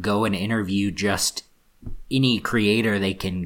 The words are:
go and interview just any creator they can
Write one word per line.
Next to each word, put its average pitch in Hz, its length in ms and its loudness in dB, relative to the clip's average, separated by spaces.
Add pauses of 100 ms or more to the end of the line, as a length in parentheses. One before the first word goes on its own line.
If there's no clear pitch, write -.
go 104 240 2
and 101 100 0
interview 98 560 0
just 95 540 -2 (640)
any 131 280 4
creator 107 600 2
they 95 160 0
can 90 320 -4